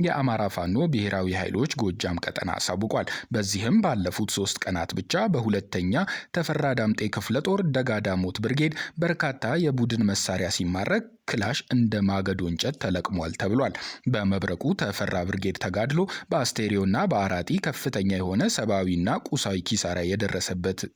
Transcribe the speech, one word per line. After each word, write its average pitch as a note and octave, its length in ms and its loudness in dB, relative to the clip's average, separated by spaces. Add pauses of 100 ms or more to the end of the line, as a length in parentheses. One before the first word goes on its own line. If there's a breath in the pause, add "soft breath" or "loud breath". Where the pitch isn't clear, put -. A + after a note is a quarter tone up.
የአማራ B2+ 480 2
ፋኖ G2 400 0
ብሔራዊ G2+ 460 2
ኃይሎች F#2 420 0
ጎጃም F#2+ 460 0
ቀጠና - 320 -4
አሳውቋል። G#2 420 -2 (340 loud breath)
በዚህም G#2+ 500 2
ባለፉት G#2+ 520 0
ሶስት G2 280 0
ቀናት F2 340 -2
ብቻ F3 340 0
በሁለተኛ G2+ 680 0 (360 loud breath)
ተፈራ D3+ 340 0 (100)
ዳምጤ G#2+ 360 0
ክፍለ A2 300 -2
ጦር G3 280 0
ደጋዳሞት A2 480 0 (220)
ብርጌድ C#3 340 0 (240 loud breath)
በርካታ E3 300 0 (300)
የቡድን B2 480 2
መሳሪያ F#2+ 460 0
ሲማረክ F#2+ 540 0 (220)
ክላሽ A#2 320 0 (120)
እንደ A#2 320 4
ማገዶ G2 420 2
እንጨት E2+ 340 -2
ተለቅሟል F2 560 -2
ተብሏል። A2 400 0 (320 loud breath)
በመብረቁ G2 560 0 (140)
ተፈራ G2+ 380 -2 (100)
ብርጌድ F#2+ 340 -2
ተጋድሎ A2 400 0 (280 loud breath)
በአስቴሪዮና G#2 720 0 (100)
በአራጢ F#2+ 440 0 (100)
ከፍተኛ A2+ 520 -2
የሆነ F#2 380 0
ሰብአዊና F#2+ 580 2 (160)
ቁሳዊ G2+ 380 -2
ኪሳራ F2+ 400 0
የደረሰበት F#2 800 -2 (160)